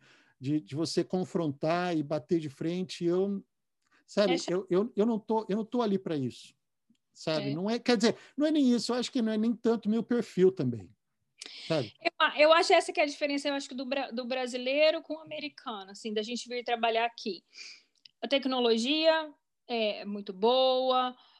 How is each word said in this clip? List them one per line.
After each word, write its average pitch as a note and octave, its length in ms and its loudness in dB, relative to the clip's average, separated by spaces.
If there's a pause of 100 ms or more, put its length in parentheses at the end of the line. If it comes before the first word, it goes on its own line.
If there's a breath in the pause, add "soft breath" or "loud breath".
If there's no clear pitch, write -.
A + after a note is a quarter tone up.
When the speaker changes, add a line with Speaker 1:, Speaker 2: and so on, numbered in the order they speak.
(400 soft breath)
Speaker 1:
De, D3 200 -2
de D3 140 -14
você E3 300 -2
confrontar F3 920 -2
e D#3 60 0
bater D3+ 380 -2
de D3+ 80 -6
frente, E3+ 560 -6
eu F#3+ 400 0 (680 soft breath)
sabe? G3 240 4
Speaker 2:
É F4 40 0
chato. - 120 -4
Speaker 1:
Eu, F#3+ 180 0
eu, G3+ 280 0
eu G3+ 100 4
não A3+ 140 0
tô, A3 280 -2
eu F#3 80 0
não A3 80 -2
tô A#3+ 180 -2
ali G#3 140 2
pra E3+ 200 -4
isso, B2+ 360 -6 (600)
sabe? D3+ 360 -2
Speaker 2:
É. C#3 40 -2
Speaker 1:
Não F#3 160 -2
é, A#3+ 80 0
quer A#3+ 180 2
dizer, G#3+ 200 4 (200 loud breath)
não C#4+ 80 0
é D#4 60 4
nem C#4+ 240 4
isso, A#3 160 -2
eu A#3+ 60 0
acho A#3+ 160 -4
que B3+ 100 0
não A3 100 0
é A3 60 0
nem A3+ 160 2
tanto A3+ 340 0
meu A3+ 140 2
perfil F#3+ 480 2
também, A#2+ 400 -4 (760 loud breath)
sabe? C#3 240 -2 (100)
Speaker 2:
Eu E4+ 160 -2
a-, C#4+ 220 2
eu D4+ 120 8
acho E4+ 200 4
essa E4+ 200 4
que - 60 -8
é E4 60 4
a - 20 0
diferença, C#4+ 420 -2
eu C#4+ 60 0
acho C#4 140 -6
que C#4 60 -14
do B3+ 120 -8
bra-, C4+ 240 -4
do A#3+ 140 -6
brasileiro B3+ 760 0
com D4+ 140 -10
o D#4+ 60 -12
americano, C#4+ 720 -10
assim, G#3 200 -10
da G#3+ 100 -2
gente A#3 260 -8
vir A#3+ 160 -8
trabalhar A#3 400 0
aqui. A3+ 400 -6 (760 loud breath)
A A#3+ 60 -8
tecnologia C4+ 1080 2 (360)
é G#3+ 360 -2
muito G3+ 280 -10
boa, B3+ 840 2 (240 soft breath)